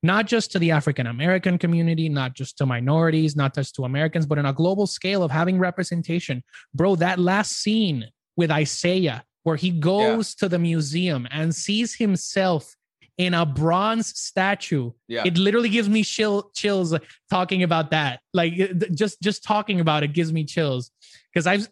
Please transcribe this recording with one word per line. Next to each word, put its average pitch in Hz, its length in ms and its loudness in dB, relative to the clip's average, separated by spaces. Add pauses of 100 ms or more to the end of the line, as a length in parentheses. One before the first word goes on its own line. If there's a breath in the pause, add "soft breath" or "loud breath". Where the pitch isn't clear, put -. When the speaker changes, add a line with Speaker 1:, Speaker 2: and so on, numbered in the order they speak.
Speaker 1:
not 196 280 2
just 226 240 0
to 190 80 0
the 170 100 4
African 139 380 0
American 175 500 0
community, 165 500 2
not 135 240 -2
just - 260 -10
to 139 80 2
minorities, 156 680 2
not 139 180 2
just - 220 -6
to 135 100 -6
Americans, 151 420 0
but 147 120 0
on 143 80 0
a 135 60 0
global 185 340 0
scale 185 380 -2
of 143 80 -2
having 175 260 2
representation. 170 880 -2 (280 loud breath)
Bro, 180 240 2
that 180 220 0
last 190 320 2 (100)
scene 190 460 0 (300)
with 170 120 2
Isaiah, 156 760 0 (180)
where 160 140 0
he 180 140 -2
goes 202 680 0
Speaker 2:
Yeah. - 100 -2
Speaker 1:
to - 40 -2
the 175 100 0
museum 160 720 -2
and 156 200 -2
sees 220 440 -4
himself 185 800 -2 (400 soft breath)
in 180 180 0
a 170 100 2
bronze 175 720 0
statue. 185 760 -2 (160)
Speaker 2:
Yeah. 117 180 -2
Speaker 1:
It 175 100 2
literally 208 320 2
gives 208 200 0
me 214 160 2
chill, 202 500 -2
chills 185 400 0 (340 loud breath)
talking 185 360 0
about 160 260 0
that. 147 300 0 (120)
Like, 170 240 2
it, 185 220 0
th-, 185 140 -2
just, 196 280 -2
just 196 220 -2
talking 208 380 -2
about 151 240 2
it 147 80 -2
gives 160 200 0
me 160 120 0
chills. 139 480 -2 (420 loud breath)
'Cause 170 140 2
I've, 202 240 0